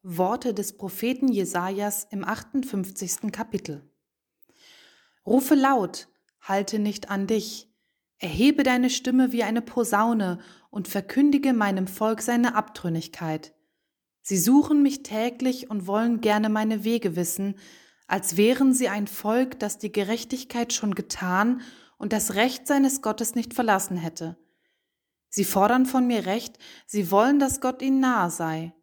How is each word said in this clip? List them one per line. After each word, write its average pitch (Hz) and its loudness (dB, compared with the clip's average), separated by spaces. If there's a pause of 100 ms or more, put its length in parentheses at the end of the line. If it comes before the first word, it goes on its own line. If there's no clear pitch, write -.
(100)
Worte 196 -2
des 196 -6
Propheten 254 -2
Jesajas 196 -2
im 185 -8
achtundfünfzigsten 202 -6
Kapitel. 185 -8 (1400)
Rufe 262 4
laut, 262 2 (320)
halte 196 -2
nicht 208 -4
an 196 -2
dich. - -4 (460)
Erhebe 240 2
deine 254 2
Stimme 254 2
wie 233 0
eine 220 0
Posaune 220 0 (320)
und 196 -8
verkündige 277 2
meinem 196 0
Volk 220 -2
seine 240 2
Abtrünnigkeit. 165 -4 (680)
Sie 196 0
suchen 285 6
mich 277 0
täglich 240 -4
und 202 -6
wollen 226 0
gerne 214 2
meine 214 0
Wege 220 0
wissen, 196 -2 (500)
als 180 -2
wären 254 6
sie 247 2
ein 202 -4
Volk, 247 -2
das 208 -6
die - -8
Gerechtigkeit 233 -4
schon 208 -2
getan 202 -2 (380)
und 208 -4
das 202 -2
Recht 240 0
seines 269 2
Gottes 220 -2
nicht 233 -4
verlassen 196 0
hätte. 165 -8 (880)
Sie 202 -2
fordern 226 4
von 254 2
mir 233 0
Recht, - -4 (300)
sie 196 -2
wollen, 240 6
dass 262 0
Gott 254 -2
ihnen 269 2
nahe 226 2
sei. 165 -6 (100)